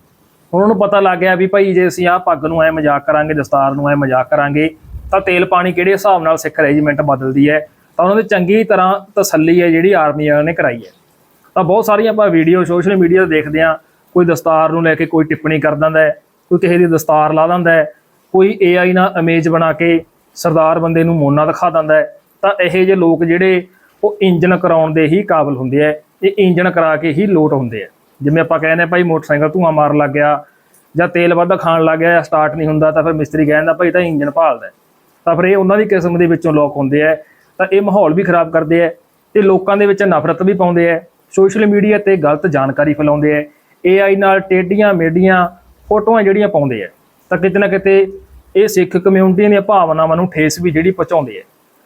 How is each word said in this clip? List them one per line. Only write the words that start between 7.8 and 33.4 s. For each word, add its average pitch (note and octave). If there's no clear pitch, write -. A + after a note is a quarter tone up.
ਤਾਂ E3
ਉਹਨਾਂ G3
ਦੀ A3
ਚੰਗੀ G3
ਤਰ੍ਹਾਂ F#3+
ਤਸੱਲੀ E3+
ਹੈ F3
ਜਿਹੜੀ E3
ਆਰਮੀ D3+
ਵਾਲਿਆਂ D3
ਨੇ E3
ਕਰਾਈ C#3+
ਹੈ। G#2+
ਤਾਂ -
ਬਹੁਤ G3+
ਸਾਰੀਆਂ G#3+
ਆਪਾਂ G#3+
ਵੀਡੀਓ E3+
ਸੋਸ਼ਲ F3
ਮੀਡੀਆ F#3
'ਤੇ F3
ਦੇਖਦੇ D#3
ਹਾਂ, D#3+
ਕੋਈ F3+
ਦਸਤਾਰ D#3+
ਨੂੰ E3
ਲੈ D#3+
ਕੇ D#3+
ਕੋਈ D#3
ਟਿੱਪਣੀ D#3
ਕਰ D3+
ਦਿੰਦਾ D#3
ਹੈ, D#3
ਕੋਈ F3
ਕਿਸੇ F3
ਦੀ F3+
ਦਸਤਾਰ D#3
ਲਾ D#3+
ਦਿੰਦਾ F3
ਹੈ, D#3+
ਕੋਈ F#3+
ਏ F3
ਆਈ F3+
ਨਾਲ F#3
ਇਮੇਜ E3
ਬਣਾ E3
ਕੇ E3
ਸਰਦਾਰ D#3+
ਬੰਦੇ E3
ਨੂੰ E3
ਮੋਨਾ D3
ਦਿਖਾ -
ਦਿੰਦਾ D#3
ਹੈ। D3
ਤਾਂ G3
ਇਹੋ F3+
ਜਿਹੇ F#3+
ਲੋਕ E3
ਜਿਹੜੇ F3+
ਉਹ G#3
ਇੰਜਨ F3+
ਕਰਾਉਣ E3
ਦੇ D#3+
ਹੀ F3
ਕਾਬਿਲ D3
ਹੁੰਦੇ C3
ਆ, D3+
ਇਹ G3
ਇੰਜਨ F3+
ਕਰਾ E3
ਕੇ D#3
ਹੀ F3+
ਲੋਟ D#3
ਹੁੰਦੇ A#2
ਆ। -
ਜਿਵੇਂ D3
ਆਪਾਂ D#3+
ਕਹਿੰਦੇ D#3+
ਹਾਂ E3+
ਭਾਈ F3+
ਮੋਟਰਸਾਈਕਲ D#3
ਧੂੰਆਂ F3+
ਮਾਰਨ D3
ਲੱਗ D3
ਗਿਆ D3
ਜਾਂ F3
ਤੇਲ F3
ਵੱਧ F3
ਖਾਣ E3
ਲੱਗ D#3+
ਗਿਆ E3
ਜਾਂ E3+
ਸਟਾਰਟ D3+
ਨਹੀਂ D#3
ਹੁੰਦਾ, D#3
ਤਾਂ D#3
ਫਿਰ E3
ਮਿਸਤਰੀ D3+